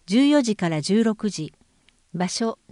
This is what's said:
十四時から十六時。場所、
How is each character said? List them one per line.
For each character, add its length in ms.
十 200
四 160
時 140
か 120
ら 120
十 240
六 240
時。 240
場 140
所、 300